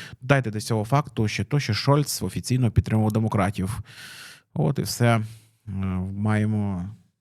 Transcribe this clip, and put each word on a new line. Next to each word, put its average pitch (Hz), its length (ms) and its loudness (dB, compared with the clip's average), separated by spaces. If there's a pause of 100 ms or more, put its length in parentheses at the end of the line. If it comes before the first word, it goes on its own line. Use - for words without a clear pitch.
(220)
Додайте 131 300 2
до 107 100 -4
цього 107 240 0
факту 123 420 0
ще 101 160 -2
то, 147 160 0
що 135 140 0
Шольц 143 480 2
офіційно 110 500 0
підтримував 110 400 2
демократів. 101 680 0 (720)
От 151 260 0
і - 20 0
все. 120 280 0
Е, 113 120 4 (960)
маємо 104 720 0 (320)